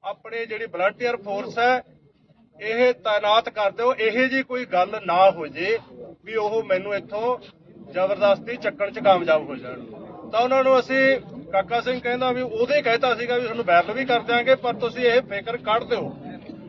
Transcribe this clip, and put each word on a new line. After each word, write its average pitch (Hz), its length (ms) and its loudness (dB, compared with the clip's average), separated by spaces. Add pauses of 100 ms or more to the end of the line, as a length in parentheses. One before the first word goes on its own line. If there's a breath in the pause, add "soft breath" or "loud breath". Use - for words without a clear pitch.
ਆਪਣੇ 220 420 -8
ਜਿਹੜੀ 220 200 -8
ਵਲੰਟੀਅਰ 202 500 -2
ਫੋਰਸ 202 420 -6
ਹੈ 247 240 4 (800)
ਇਹ 233 360 2
ਤਾਇਨਾਤ 208 520 2
ਕਰ 202 220 0
ਦਿਓ, 233 240 0
ਇਹੋ 220 280 0
ਜਿਹੀ 262 220 0
ਕੋਈ 254 220 -6
ਗੱਲ 196 400 0
ਨਾ 180 240 6
ਹੋ 165 180 -6
ਜੇ 180 300 -2 (460)
ਵੀ 214 120 -10
ਉਹ 214 280 -2
ਮੈਨੂੰ 196 300 -2
ਇੱਥੋਂ 220 420 -4 (560)
ਜ਼ਬਰਦਸਤੀ 196 680 2
ਚੱਕਣ 202 320 -4
'ਚ 220 100 -10
ਕਾਮਯਾਬ 170 480 4
ਹੋ 139 80 -10
ਜਾਣ। 123 240 -12 (500)
ਤਾਂ 214 100 0
ਉਹਨਾਂ 262 240 2
ਨੂੰ 262 140 6
ਅਸੀਂ, 269 400 2 (340)
ਕਾਕਾ 196 280 0
ਸਿੰਘ 254 200 -4
ਕਹਿੰਦਾ 247 320 -2
ਵੀ 247 100 -4
ਉਹਦੇ 247 400 0
ਕਹਿਤਾ 233 320 2
ਸੀਗਾ 240 220 -2
ਵੀ 247 60 0
ਤੁਹਾਨੂੰ 233 220 -4
ਵਾਇਰਲ 175 280 4
ਵੀ 262 120 -2
ਕਰ 240 180 0
ਦਿਆਂਗੇ, 240 340 2
ਪਰ 247 200 -4
ਤੁਸੀਂ 233 280 -4
ਇਹ 240 200 4
ਫਿਕਰ 202 340 -8
ਕੱਢ 226 260 -2
ਦਿਓ। 208 240 -4 (600)